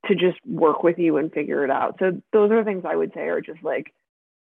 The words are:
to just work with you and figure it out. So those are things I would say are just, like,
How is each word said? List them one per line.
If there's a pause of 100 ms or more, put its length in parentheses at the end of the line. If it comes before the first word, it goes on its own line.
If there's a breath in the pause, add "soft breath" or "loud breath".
to
just
work
with
you
and
figure
it
out.
So (100)
those
are
things
I
would
say
are
just,
like, (520)